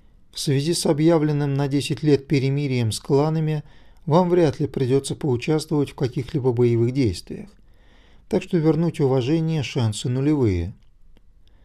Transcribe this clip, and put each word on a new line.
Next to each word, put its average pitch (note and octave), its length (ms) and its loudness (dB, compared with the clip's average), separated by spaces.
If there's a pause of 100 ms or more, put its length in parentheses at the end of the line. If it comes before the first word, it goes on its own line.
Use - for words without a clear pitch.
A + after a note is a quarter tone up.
(320)
В - 60 -14
связи D3 360 0
с - 120 -2
объявленным D3+ 680 2
на C#3+ 120 0
десять C#3 380 -2
лет C#3+ 240 2
перемирием C3+ 640 0
с - 80 -8
кланами D#3 640 0 (420)
вам F3 240 2
вряд E3+ 280 2
ли D3 80 -2
придется C3+ 480 -2
поучаствовать D3 760 -2
в - 40 -20
каких-либо B2+ 600 -4
боевых A#2+ 380 2
действиях, A#2+ 580 -4 (760)
так F#3 160 0
что - 140 -4
вернуть D#3 440 2
уважение D3 600 0
шансы A2+ 460 -2
нулевые». B2 640 0 (920)